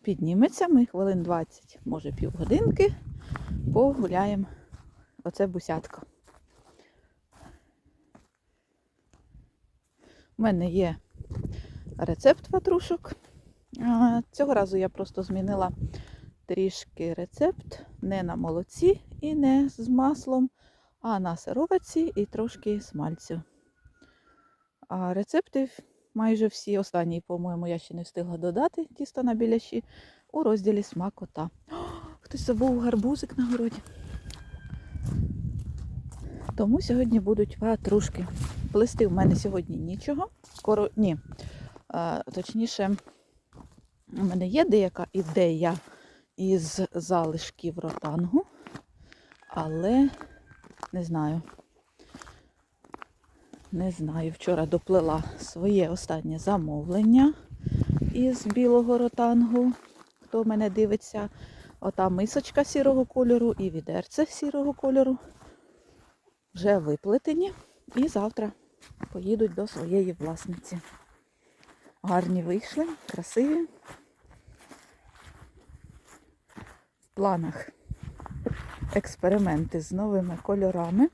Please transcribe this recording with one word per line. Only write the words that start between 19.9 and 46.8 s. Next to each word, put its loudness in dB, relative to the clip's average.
а -2
на -2
сироватці 0
і 0
трошки -4
смальцю. -8
А -4
рецепти -2
майже 2
всі, -2
останні, -2
по-моєму, -6
я -4
ще -14
не -10
встигла -8
додати, -2
тісто -8
на 0
біляші, 0
у -2
розділі 2
смакота. -8
О, -12
хтось -12
забув 2
гарбузик 0
на 2
городі. -2
Тому 2
сьогодні 2
будуть 0
ватрушки. 0
Плести 4
в 0
мене 4
сьогодні -4
нічого. -6
Коро-, 2
ні. 4
А, -4
точніше, -2
у -4
мене 0
є 4
деяка 2
ідея 2
із 0